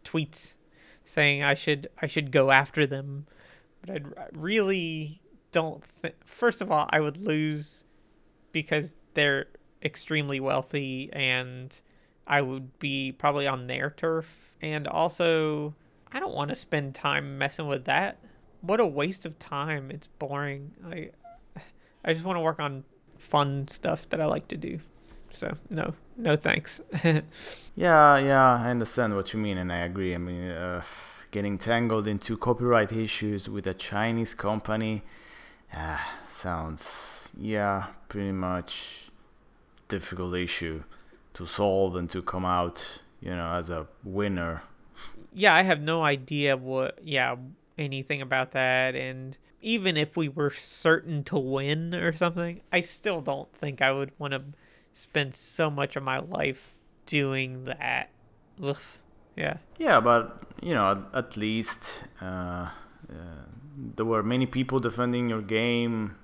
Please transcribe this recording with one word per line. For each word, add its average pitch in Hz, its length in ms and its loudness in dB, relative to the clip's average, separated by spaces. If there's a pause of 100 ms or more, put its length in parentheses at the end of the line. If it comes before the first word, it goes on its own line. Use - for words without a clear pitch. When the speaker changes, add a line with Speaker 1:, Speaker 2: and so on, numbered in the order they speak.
Speaker 1:
tweets - 500 -4 (500)
saying 143 380 2
I 143 120 4
should, 143 340 -2 (120)
I 156 60 -2
should 143 260 -4
go 135 180 6
after 139 360 6
them. 139 400 -6 (560)
But 175 140 -14
I'd, 143 100 -8 (120)
I 156 140 -12
really 165 880 0 (320)
don't 160 300 0
thi-, - 300 -10 (140)
first - 340 2
of 185 100 -2
all, 151 200 4
I 156 100 6
would 147 160 0
lose 156 680 -2 (680)
because 151 420 0 (200)
they're 143 320 4 (360)
extremely 147 580 -2
wealthy 135 760 -2
and 127 600 -2 (520)
I 143 160 4
would 131 360 -6
be 135 340 -4
probably 143 340 0
on 127 200 -2
their 135 240 -2
turf. 160 720 -6
And 151 260 -4
also, 156 880 2 (380)
I 262 80 -4
don't - 140 -4
wanna 143 200 -2
spend 139 400 -4
time 143 440 -2
messing 139 280 -2
with 131 200 -2
that. 160 320 2 (420)
What 190 200 2
a 214 60 6
waste 151 380 -2
of 160 140 -10
time. 143 520 -4
It's - 180 -14
boring. 143 640 -6 (140)
I, 165 240 -10 (960)
I 165 80 2
just 165 140 -2
wanna 175 160 0
work 160 180 0
on 139 240 -4 (320)
fun 143 520 2
stuff - 420 -4
that 160 100 0
I 156 60 2
like - 220 0
to - 80 -8
do. 160 220 -8 (540)
So, - 240 -6 (140)
no. 160 240 -4 (220)
No 165 200 2
thanks. - 440 -2 (220)
<laughs> 156 200 6 (540)
Speaker 2:
Yeah, 151 420 10
yeah, 135 440 8
I 120 80 2
understand 117 460 0
what 95 160 -2
you 110 80 -2
mean, 104 160 0
and 90 160 -2
I 87 60 -2
agree. 90 360 -2
I 87 40 -4
mean, 87 320 -4
uh, 90 320 -4 (480)
getting 101 260 -2
tangled 113 500 2
into 107 300 -2
copyright 120 560 4
issues 104 560 -2
with 101 180 -6
a 95 60 -2
Chinese 113 640 -2
company, 110 680 -2 (720)
uh, 80 220 -6 (320)
sounds, - 1120 -8
yeah, 101 480 0 (240)
pretty 98 220 -4
much - 800 -6 (800)
difficult 90 480 -4
issue 82 460 -4 (520)
to 90 120 -10
solve 95 500 2
and 87 140 -4
to 92 100 -4
come 92 240 -4
out, 90 540 0 (220)
you 85 140 -10
know, 85 200 -2
as 87 160 -4
a 80 160 -4 (180)
winner. 92 580 -2 (680)
Speaker 1:
Yeah, 190 220 6
I 175 80 10
have 170 180 4
no 160 220 0
idea 143 560 2
what, 131 440 -4
yeah, 127 340 0 (420)
anything 139 420 -4
about 131 300 0
that, 127 440 2
and 131 440 -8 (240)
even 196 340 2
if 151 220 0
we 156 100 2
were 143 220 0
certain 160 760 2
to - 140 0
win 143 560 0
or 170 200 2
something, 170 460 0 (120)
I 180 100 6
still 175 400 -4
don't 139 320 -4
think 139 260 -6
I 135 120 6
would 139 260 -2
wanna 139 240 -4 (500)
spend 139 420 -4
so - 360 -2
much 143 260 -2
of 139 60 -4
my 131 160 0
life 151 560 -4 (320)
doing 131 580 0
that. 127 460 -4 (520)
Ugh. 139 140 -2 (600)
Yeah. - 200 -2 (220)
Speaker 2:
Yeah, 214 220 6
but, 117 420 4 (200)
you 175 120 0
know, 101 180 4
at, 98 60 2 (280)
at - 100 -14
least, 107 680 -2 (160)
uh, 92 40 -10
uh, 90 440 -4 (1300)
there 110 80 0
were 110 180 4
many 123 240 2
people 131 340 0
defending 120 480 0
your 110 140 -2
game. 113 800 0